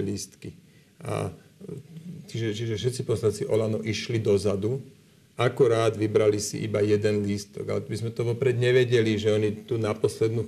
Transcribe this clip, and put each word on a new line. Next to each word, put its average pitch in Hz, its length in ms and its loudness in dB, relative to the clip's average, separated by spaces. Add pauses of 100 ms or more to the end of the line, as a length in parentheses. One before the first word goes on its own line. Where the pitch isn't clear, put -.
lístky. - 480 -8 (480)
A, 104 320 -4
e, - 0 - (960)
čiže, 113 240 -4
čiže 113 240 -4
všetci 120 240 -4
poslanci 107 480 0
Olano 110 320 0
išli 110 400 -4
dozadu, 101 640 0 (560)
akorát 113 560 4
vybrali 107 400 4
si 107 260 -6
iba 104 220 0
jeden 104 400 2
lístok. 101 420 -6
Ale 107 140 -2
my 107 160 -8
sme 113 160 -6
to 123 100 -4
vopred 120 320 0
nevedeli, 120 640 4
že 104 140 2
oni 107 340 0
tu 117 140 -2
na 107 100 0
poslednú 113 560 0